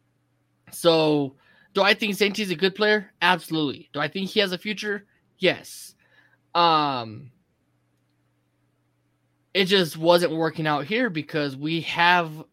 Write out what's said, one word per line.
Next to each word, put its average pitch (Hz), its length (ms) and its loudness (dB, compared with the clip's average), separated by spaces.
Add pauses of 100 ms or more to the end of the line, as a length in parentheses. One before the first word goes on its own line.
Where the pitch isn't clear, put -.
(720)
so 156 640 2 (380)
do 190 80 2
I 202 140 6
think 214 180 -4
Sainty's 202 380 -2
a 170 40 -2
good 185 200 0
player? 214 360 0 (120)
Absolutely. 160 720 0
Do 143 60 -8
I 151 80 -2
think 190 220 -6
he 214 120 -2
has 190 100 2
a 180 80 -6
future? 208 480 -8 (320)
Yes. - 560 -4 (580)
Um, 143 800 0 (2250)
it 190 100 2
just 175 320 0
wasn't 170 360 4
working 160 340 -2
out 143 180 -2
here 226 240 -2
because 147 460 -6
we 156 260 -4
have 170 720 0